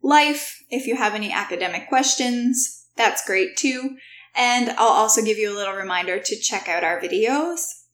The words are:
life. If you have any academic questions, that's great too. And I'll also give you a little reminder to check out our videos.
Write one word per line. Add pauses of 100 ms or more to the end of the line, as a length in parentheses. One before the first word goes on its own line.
life.
If
you
have
any
academic
questions, (100)
that's
great
too. (400)
And
I'll
also
give
you
a
little
reminder
to
check
out
our
videos.